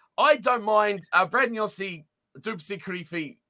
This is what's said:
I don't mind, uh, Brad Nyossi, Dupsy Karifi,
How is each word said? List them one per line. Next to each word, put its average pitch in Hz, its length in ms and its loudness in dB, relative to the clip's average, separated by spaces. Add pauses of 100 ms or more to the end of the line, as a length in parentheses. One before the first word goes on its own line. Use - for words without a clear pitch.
(160)
I 285 200 6
don't 240 260 0
mind, 208 400 2 (100)
uh, 185 140 4
Brad 247 240 0
Nyossi, 196 540 -6 (340)
Dupsy 196 420 -8
Karifi, 175 580 -8 (120)